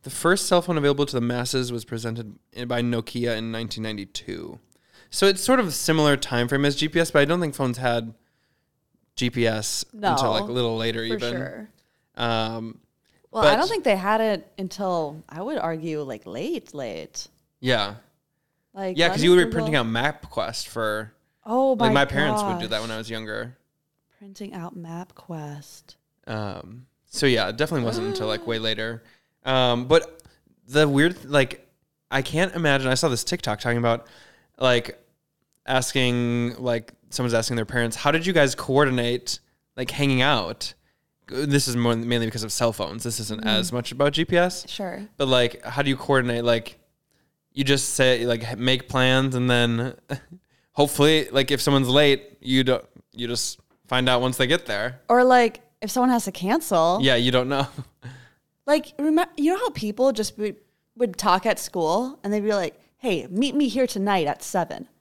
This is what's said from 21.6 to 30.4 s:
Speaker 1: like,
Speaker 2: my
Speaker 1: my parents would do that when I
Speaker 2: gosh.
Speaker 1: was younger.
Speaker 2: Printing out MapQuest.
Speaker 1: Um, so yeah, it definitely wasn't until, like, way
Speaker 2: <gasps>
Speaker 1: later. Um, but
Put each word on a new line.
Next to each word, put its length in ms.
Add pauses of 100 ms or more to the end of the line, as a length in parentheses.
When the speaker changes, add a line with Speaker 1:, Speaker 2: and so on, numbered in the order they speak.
Speaker 1:
like, 200
Speaker 2:
my 100
Speaker 1:
my 20
parents 380
would 180
do 80
that 120
when 100
I 40
Speaker 2:
gosh. 40
Speaker 1:
was 120
younger. 460 (640)
Speaker 2:
Printing 360
out 220
MapQuest. 1200 (300)
Speaker 1:
Um, 600 (200)
so 200
yeah, 220
it 80
definitely 300
wasn't 220
until, 200
like, 180
way 120
Speaker 2:
<gasps> 120
Speaker 1:
later. 320 (420)
Um, 420
but 360 (460)